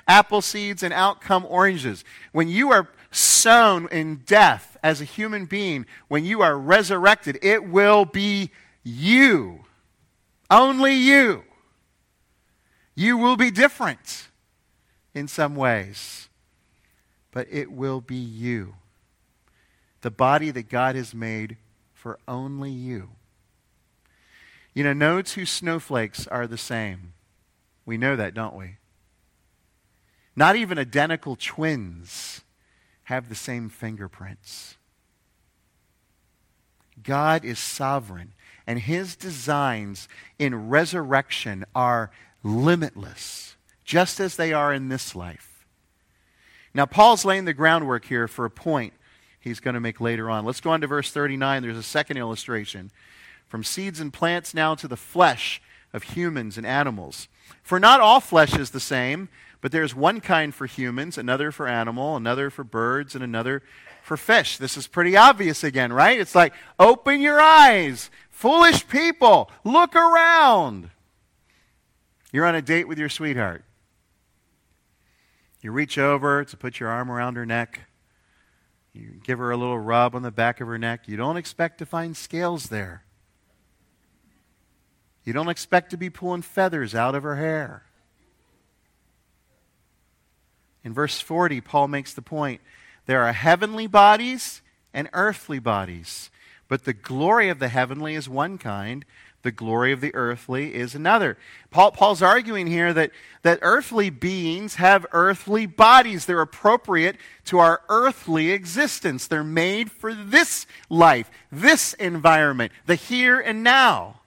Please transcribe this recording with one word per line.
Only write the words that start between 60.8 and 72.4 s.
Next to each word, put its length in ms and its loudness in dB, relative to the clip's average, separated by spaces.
another 340 -4
for 160 -10
animal, 480 -6
another 360 -6
for 120 -16
birds, 520 -6
and 80 -12
another 400 -8
for 140 -10
fish." 420 0
This 180 -10
is 80 -14
pretty 320 0
obvious 460 6
again, 280 -2
right? 280 4
It's 160 -2
like, 180 6
open 440 6
your 200 4
eyes, 720 6
foolish 580 4
people, 640 4
look 320 4
around. 960 4
You're 140 0